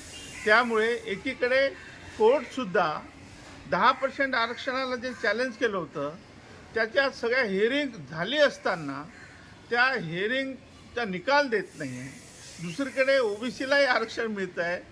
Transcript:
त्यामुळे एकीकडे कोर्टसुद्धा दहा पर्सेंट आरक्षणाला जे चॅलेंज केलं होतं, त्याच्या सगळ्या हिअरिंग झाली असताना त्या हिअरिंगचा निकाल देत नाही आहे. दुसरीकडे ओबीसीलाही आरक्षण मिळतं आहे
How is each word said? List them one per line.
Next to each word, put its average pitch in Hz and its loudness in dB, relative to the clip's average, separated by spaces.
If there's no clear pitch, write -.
त्यामुळे 226 4
एकीकडे 254 0
कोर्टसुद्धा 214 2
दहा 202 6
पर्सेंट 269 0
आरक्षणाला 254 -2
जे 247 -6
चॅलेंज 226 -2
केलं 214 0
होतं, 151 -6
त्याच्या 226 2
सगळ्या 247 0
हिअरिंग 226 2
झाली 180 -2
असताना 165 0
त्या 247 4
हिअरिंगचा 240 -4
निकाल 262 2
देत 208 0
नाही 127 -8
आहे. 135 -12
दुसरीकडे 269 2
ओबीसीलाही 254 2
आरक्षण 226 0
मिळतं 190 -6
आहे 175 -2